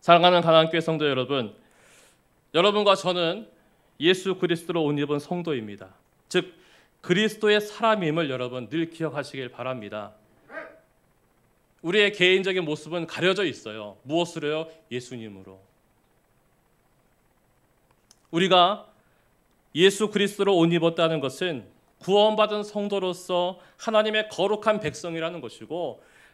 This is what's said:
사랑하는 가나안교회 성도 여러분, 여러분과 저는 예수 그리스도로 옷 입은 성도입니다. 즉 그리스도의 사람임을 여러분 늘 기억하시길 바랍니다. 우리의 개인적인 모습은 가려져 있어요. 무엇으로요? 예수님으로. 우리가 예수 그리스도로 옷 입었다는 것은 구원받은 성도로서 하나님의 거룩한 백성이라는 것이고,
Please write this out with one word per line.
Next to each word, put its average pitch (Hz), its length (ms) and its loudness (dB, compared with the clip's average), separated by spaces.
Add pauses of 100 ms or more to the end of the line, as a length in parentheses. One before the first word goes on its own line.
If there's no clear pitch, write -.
사랑하는 175 400 6
가나안교회 160 400 4
성도 160 260 0
여러분, 127 480 -2 (960)
여러분과 202 420 4
저는 180 520 -2 (520)
예수 185 360 2
그리스도로 170 480 -2
옷 147 160 0
입은 143 200 -2
성도입니다. 120 760 -8 (320)
즉 - 260 -2 (480)
그리스도의 208 600 2
사람임을 185 680 0
여러분 123 400 -6
늘 160 200 -4
기억하시길 139 600 -8
바랍니다. 107 640 -10 (1700)
우리의 202 300 2
개인적인 185 540 2
모습은 156 420 -6
가려져 185 380 -2
있어요. 107 580 -10
무엇으로요? 160 680 -4 (220)
예수님으로. 101 800 -14 (2500)
우리가 185 560 4 (880)
예수 196 340 4
그리스도로 196 480 0
옷 165 140 4
입었다는 165 480 0
것은 135 460 -6 (340)
구원받은 208 640 2
성도로서 185 960 -4 (180)
하나님의 214 520 0
거룩한 208 500 0
백성이라는 165 640 -8
것이고, 127 600 -8 (320)